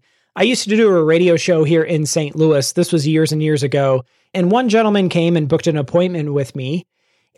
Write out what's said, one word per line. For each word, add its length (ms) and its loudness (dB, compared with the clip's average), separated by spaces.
I 80 0
used 260 0
to 80 0
do 180 4
a 80 2
radio 340 2
show 260 0
here 200 2
in 220 -2
Saint 300 -4
Louis. 380 2
This 180 -2
was 160 0
years 240 0
and 100 -4
years 220 -2
ago. 420 0
And 160 0
one 180 0
gentleman 400 2
came 260 0
and 120 0
booked 180 -2
an 120 0
appointment 560 -2
with 220 -4
me. 300 -6